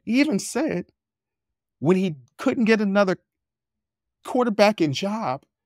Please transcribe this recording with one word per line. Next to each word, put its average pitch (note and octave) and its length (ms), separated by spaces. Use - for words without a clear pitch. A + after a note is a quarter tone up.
even B3+ 340
said G#3 480
when F3 180
he F#3 200
couldn't B3+ 300
get A3 140
another G3 380
quarterbacking G#3+ 680
job G3 520